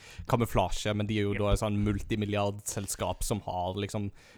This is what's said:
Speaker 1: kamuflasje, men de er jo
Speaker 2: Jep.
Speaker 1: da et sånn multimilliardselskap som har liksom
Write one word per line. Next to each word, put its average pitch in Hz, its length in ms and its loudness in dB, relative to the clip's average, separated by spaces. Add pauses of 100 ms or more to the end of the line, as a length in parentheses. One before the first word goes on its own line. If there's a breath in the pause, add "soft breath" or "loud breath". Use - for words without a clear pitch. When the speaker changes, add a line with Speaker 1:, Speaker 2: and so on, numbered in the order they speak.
(280 loud breath)
Speaker 1:
kamuflasje, 107 680 2
men 107 140 0
de 107 100 2
er 104 40 4
jo 101 100 2
Speaker 2:
Jep. 104 80 -2
Speaker 1:
da 104 100 4
et 101 80 6
sånn 104 260 2
multimilliardselskap 101 1400 0
som 107 160 0
har 92 340 -4
liksom 101 380 -4 (260 loud breath)